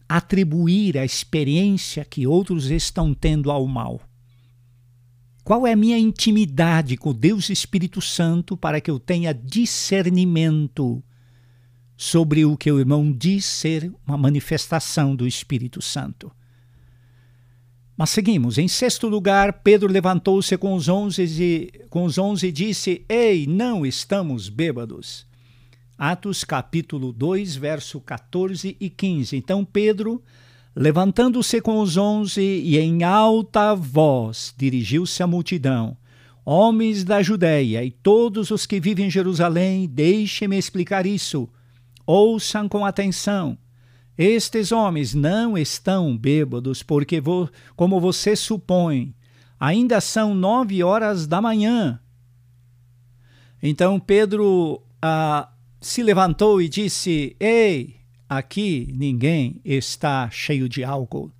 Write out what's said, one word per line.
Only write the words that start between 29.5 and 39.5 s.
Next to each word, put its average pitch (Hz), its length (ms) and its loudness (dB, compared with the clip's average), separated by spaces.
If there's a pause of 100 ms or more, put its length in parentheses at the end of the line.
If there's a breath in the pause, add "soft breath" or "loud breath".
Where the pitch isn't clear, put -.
Pedro, 214 560 -2 (540 soft breath)
levantando-se 214 840 2
com 220 180 0
os 185 180 0
onze 208 460 0
e 180 340 2
em 165 280 2
alta 214 720 4
voz 135 840 0
dirigiu-se 131 640 -2
à 180 60 0
multidão. 135 680 -2 (480 soft breath)
"Homens 214 600 2
da 202 180 2
Judéia 151 600 2
e 127 80 -6
todos 214 580 2
os 214 160 -4
que 196 140 -2
vivem 196 260 0
em 185 40 0
Jerusalém, 180 760 0